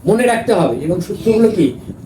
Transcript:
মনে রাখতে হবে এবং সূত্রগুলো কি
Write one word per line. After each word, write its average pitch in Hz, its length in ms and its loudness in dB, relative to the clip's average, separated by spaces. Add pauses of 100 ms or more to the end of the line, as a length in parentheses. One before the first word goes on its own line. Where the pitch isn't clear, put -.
মনে 220 220 2
রাখতে 226 280 0
হবে 156 160 0 (100)
এবং 170 120 -2 (100)
সূত্রগুলো 220 400 2 (100)
কি 160 80 4 (400)